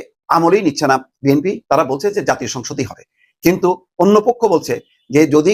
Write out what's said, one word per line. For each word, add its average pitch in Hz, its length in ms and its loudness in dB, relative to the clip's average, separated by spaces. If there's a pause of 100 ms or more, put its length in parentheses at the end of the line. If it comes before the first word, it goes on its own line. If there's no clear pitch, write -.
(280)
আমলেই 170 340 2
নিচ্ছে 151 240 -2
না 135 100 2 (260)
বিএনপি। 143 300 0 (160)
তারা 147 160 0
বলছে 139 220 -6 (100)
যে 196 80 -2
জাতীয় 135 300 -4
সংসদই 131 360 -8
হবে, - 120 -20 (420)
কিন্তু 180 240 2 (300)
অন্য 196 220 4
পক্ষ 240 220 -2 (120)
বলছে 196 200 -4 (360)
যে 143 160 2
যদি 151 280 2